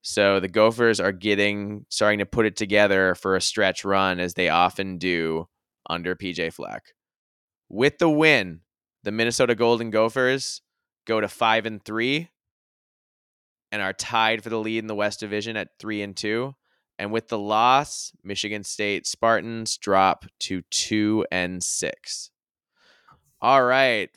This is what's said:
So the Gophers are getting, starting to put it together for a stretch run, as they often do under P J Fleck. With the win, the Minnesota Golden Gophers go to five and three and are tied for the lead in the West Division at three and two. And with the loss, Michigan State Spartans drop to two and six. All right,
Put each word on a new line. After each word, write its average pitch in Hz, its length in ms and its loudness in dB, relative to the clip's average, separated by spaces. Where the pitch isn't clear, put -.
So 98 380 2
the 95 80 -2
Gophers 110 520 2
are 95 120 0
getting, 101 760 -2
starting 104 300 0
to 101 60 -2
put 117 200 0
it 101 100 0
together 98 600 4
for 95 200 0
a 90 60 0
stretch 98 440 0
run, 95 340 2
as 90 140 -4
they 87 160 0
often 90 480 0
do 82 500 -2
under 85 280 -4
P 92 180 -8
J 82 160 -4
Fleck. 53 440 -14
With 127 320 0
the 170 100 4
win, 131 520 4
the 104 80 -4
Minnesota 117 420 2
Golden 117 380 2
Gophers 127 680 0
go 110 160 0
to 101 60 -2
five 113 380 2
and 107 180 -10
three 127 460 -4
and 104 100 -6
are 95 120 -2
tied 110 500 0
for 117 60 -12
the 113 100 -4
lead 110 200 -4
in 110 80 -8
the 107 80 -6
West 104 240 -2
Division 107 360 -6
at - 220 -8
three 107 240 -8
and 101 160 -10
two. 117 380 -4
And 101 140 -8
with 113 160 -4
the 113 100 -6
loss, 117 720 0
Michigan 101 400 -8
State 104 420 -4
Spartans 113 720 -2
drop 95 480 2
to 92 220 -6
two 107 600 0
and 90 300 -2
six. - 720 -8
All 131 220 6
right, 123 520 2